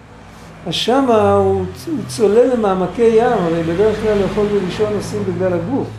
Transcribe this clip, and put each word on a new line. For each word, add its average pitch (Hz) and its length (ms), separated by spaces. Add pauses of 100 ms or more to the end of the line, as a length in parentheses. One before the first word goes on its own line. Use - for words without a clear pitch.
(680)
אז 170 60
שמה 226 600
הוא, 98 320 (220)
הוא 302 100 (100)
צולל 240 460
למעמקי 190 480 (120)
ים, 233 260
הרי 170 240
בדרך 202 380
כלל 214 160
לאכול 202 340
ולישון 202 420
עושים 202 300
בגלל 185 300
הגוף. 175 340 (100)